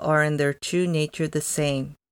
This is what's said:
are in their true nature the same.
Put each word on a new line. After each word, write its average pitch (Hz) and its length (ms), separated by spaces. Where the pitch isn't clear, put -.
are 151 200
in 151 140
their 143 180
true 180 320
nature 156 440
the 156 100
same. 143 560